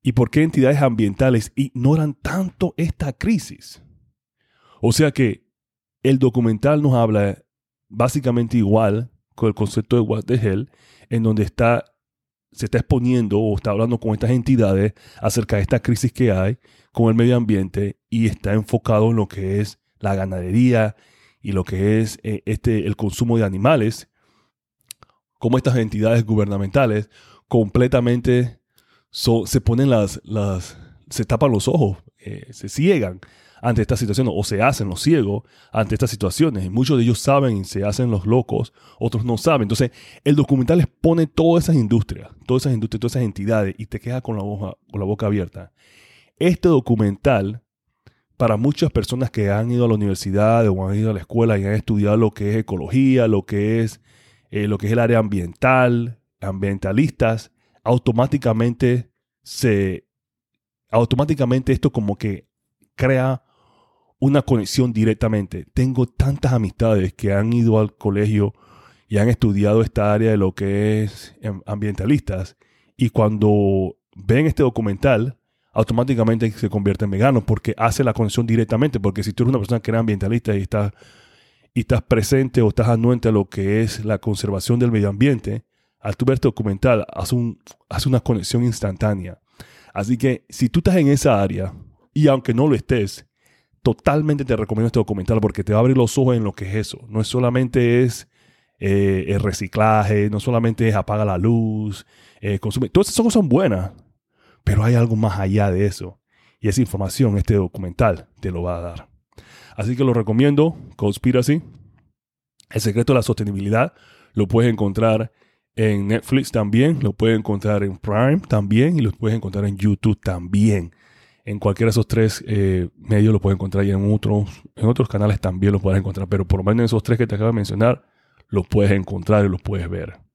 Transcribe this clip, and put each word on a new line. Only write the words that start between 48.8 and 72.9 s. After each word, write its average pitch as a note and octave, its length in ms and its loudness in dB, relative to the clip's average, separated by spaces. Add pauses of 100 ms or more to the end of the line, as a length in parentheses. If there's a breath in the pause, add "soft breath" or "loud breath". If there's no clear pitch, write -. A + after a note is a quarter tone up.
personas B2 400 -4
que G2+ 180 -2
han A2 220 -2
ido A#2+ 140 0
a - 20 2
la A2+ 80 2
universidad G#2 720 0
o F#2+ 200 0
han G2+ 80 -2
ido A2 140 0
a G#2+ 40 -2
la F#2+ 80 -6
escuela A2+ 360 0
y G2 80 -2
han G2+ 80 -2
estudiado G#2 440 0
lo A2 140 2
que G#2 200 -6
es A2 60 -2
ecología, A#2 680 0
lo G2+ 200 0
que G#2+ 340 -2
es, A2 200 -6 (500 soft breath)
eh, G#2 160 -4
lo G#2 100 -2
que G2+ 80 -6
es G#2 80 0
el A#2 60 2
área A#2 180 2
ambiental, A#2 1040 0 (200)
ambientalistas, G2+ 1120 -2 (320)
automáticamente A#2+ 1300 0 (300)
se, G2 680 -2 (840)
automáticamente C3 840 0
esto C3 180 0
como G2+ 260 -4
que G2+ 300 -8 (460)
crea C3 500 -2 (760)
una C#3 240 2
conexión B2 500 0
directamente. G#2+ 800 -2
Tengo B2+ 320 0
tantas C3 480 0
amistades G#2+ 600 0
que G2 200 -2
han G#2+ 180 0
ido A2+ 280 2
al G#2 160 -2
colegio G#2 580 -2 (540 soft breath)
y G#2 100 -2
han G#2 100 2
estudiado G#2+ 540 2
esta G#2 320 0
área A2 180 2
de G#2 60 2
lo F#2+ 160 0
que G#2 500 -2
es, - 380 -12
em, G2+ 240 -8
ambientalistas, G2+ 920 -4 (380)